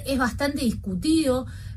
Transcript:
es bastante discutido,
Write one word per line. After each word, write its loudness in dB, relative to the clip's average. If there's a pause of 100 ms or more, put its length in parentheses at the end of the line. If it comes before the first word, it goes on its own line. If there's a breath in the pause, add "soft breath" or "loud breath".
es 0
bastante 0
discutido, 2 (300 loud breath)